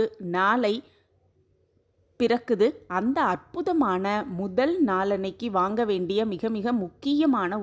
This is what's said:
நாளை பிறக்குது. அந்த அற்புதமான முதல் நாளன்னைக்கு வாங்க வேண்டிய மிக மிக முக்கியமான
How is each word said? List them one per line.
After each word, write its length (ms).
நாளை 400
பிறக்குது. 480
அந்த 340
அற்புதமான 840
முதல் 360
நாளன்னைக்கு 640
வாங்க 340
வேண்டிய 400
மிக 240
மிக 240
முக்கியமான 880